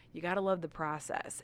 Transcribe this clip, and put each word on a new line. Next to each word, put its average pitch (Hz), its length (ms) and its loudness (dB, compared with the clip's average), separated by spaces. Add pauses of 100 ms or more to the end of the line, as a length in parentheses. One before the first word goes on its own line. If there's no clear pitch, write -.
(140)
you 156 80 -8
gotta 175 180 2
love 190 220 4
the 165 80 -2
process, - 720 -2